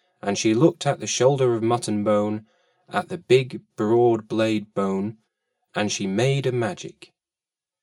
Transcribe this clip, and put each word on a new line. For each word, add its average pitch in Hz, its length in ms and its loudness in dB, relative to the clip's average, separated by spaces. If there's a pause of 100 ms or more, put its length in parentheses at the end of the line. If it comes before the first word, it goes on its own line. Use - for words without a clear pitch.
(200)
and 101 160 -4
she 110 160 0
looked 135 320 2
at 143 140 -2
the 107 80 -10
shoulder 127 480 2
of 110 80 -4
mutton 113 400 -2
bone, 107 420 0 (440)
at - 200 -4
the 185 100 -10
big 131 440 0 (140)
broad 113 500 2
blade 110 480 -2
bone, 98 420 -4 (600)
and - 160 -2
she 98 160 -6
made 127 360 0
a 131 60 -2
magic. - 640 -8 (680)